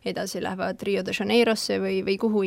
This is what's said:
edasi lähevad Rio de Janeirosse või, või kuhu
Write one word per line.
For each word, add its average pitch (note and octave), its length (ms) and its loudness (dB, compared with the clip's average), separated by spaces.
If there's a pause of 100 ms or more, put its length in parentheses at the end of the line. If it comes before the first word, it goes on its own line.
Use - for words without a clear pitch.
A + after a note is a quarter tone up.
edasi F#3 400 -4
lähevad F#3 400 -4
Rio G3 220 0
de G3 120 -4
Janeirosse G#3+ 640 2
või, F#3+ 240 0
või G3 160 0
kuhu G#3+ 260 2